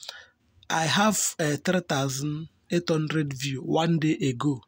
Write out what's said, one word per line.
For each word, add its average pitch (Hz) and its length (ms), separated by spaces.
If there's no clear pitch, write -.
I 165 160
have, 190 540
uh, 147 180
three 180 240
thousand 147 680
eight 170 180
hundred 156 440
view 131 280
one 165 380
day 156 160
ago. 127 400